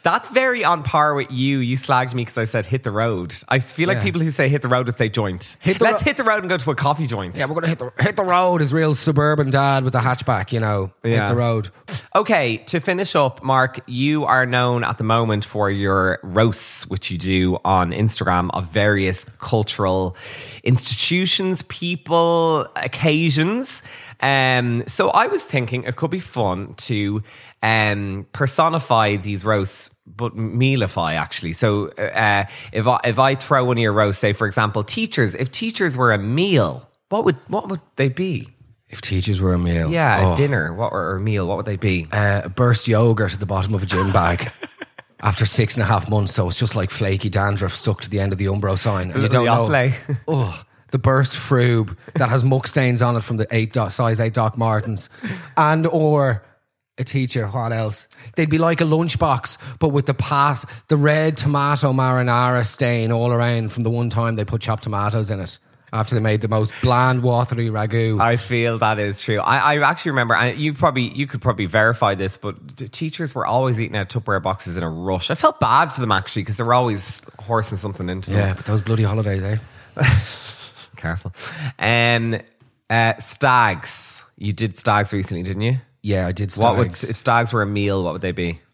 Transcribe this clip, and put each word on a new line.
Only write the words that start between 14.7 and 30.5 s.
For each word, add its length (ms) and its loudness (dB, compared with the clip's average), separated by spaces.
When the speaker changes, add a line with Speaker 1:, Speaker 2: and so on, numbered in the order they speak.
Speaker 1:
at 140 -4
the 60 -4
moment 400 2
for 240 -2
your 540 0
roasts, 640 0
which 240 -8
you 80 -6
do 460 0
on 260 2
Instagram, 640 0
of 120 -4
various 600 0
cultural 760 -2
institutions, 1000 0
people, 680 2
occasions. 1040 0
Um, 640 2
so 240 0
I 160 4
was 160 -2
thinking 420 -4
it 120 -6
could 140 -4
be 100 -4
fun 540 -4
to, 340 -2
um, 680 0
personify 840 2
these 280 -6
roasts, 460 -2
but 300 -8
mealify, 800 -2